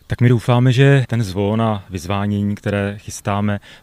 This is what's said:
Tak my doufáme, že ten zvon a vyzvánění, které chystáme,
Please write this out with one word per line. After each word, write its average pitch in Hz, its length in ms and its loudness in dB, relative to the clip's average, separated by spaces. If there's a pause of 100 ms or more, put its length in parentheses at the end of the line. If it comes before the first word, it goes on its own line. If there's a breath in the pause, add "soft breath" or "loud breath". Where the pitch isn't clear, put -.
Tak - 140 -2
my 120 80 6
doufáme, 123 420 2
že 139 360 4
ten 117 160 -2
zvon 101 380 -2
a 107 280 -2
vyzvánění, 101 680 -4
které 101 440 -4
chystáme, 101 600 -4 (240 loud breath)